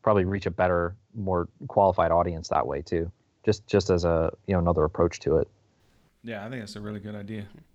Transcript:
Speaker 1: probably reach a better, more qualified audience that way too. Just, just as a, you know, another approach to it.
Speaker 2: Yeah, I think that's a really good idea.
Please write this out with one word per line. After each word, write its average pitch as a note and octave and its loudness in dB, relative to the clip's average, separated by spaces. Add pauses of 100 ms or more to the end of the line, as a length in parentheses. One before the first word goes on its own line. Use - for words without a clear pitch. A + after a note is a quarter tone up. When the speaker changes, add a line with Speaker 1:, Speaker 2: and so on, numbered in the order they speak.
Speaker 1:
probably G#2 4
reach G2 -2
a F#2 -2
better, F2 0 (200)
more F#2 -2 (180)
qualified F#2 4
audience E2+ 0
that D2 0
way C#2 -6
too. E2+ -4 (320)
Just, - 0
just G2 2
as F2 2
a, E2 2 (160)
you G2 0
know, F2+ 2
another E2 2
approach E2+ 0
to - 2
it. C#2+ 0 (760)
Speaker 2:
Yeah, G#2+ -10
I A2+ -12
think B2+ -10
that's G2+ -14
a G#2 -12
really G#2 -8
good G#2 -12
idea. G#2 -10 (280)